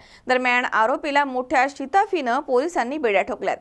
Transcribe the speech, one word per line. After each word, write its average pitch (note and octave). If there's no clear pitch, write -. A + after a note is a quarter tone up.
दरम्यान, B3
आरोपीला C#4+
मोठ्या C4
शिताफीनं C#4+
पोलिसांनी C4+
बेड्या G#3
ठोकल्यात. F3+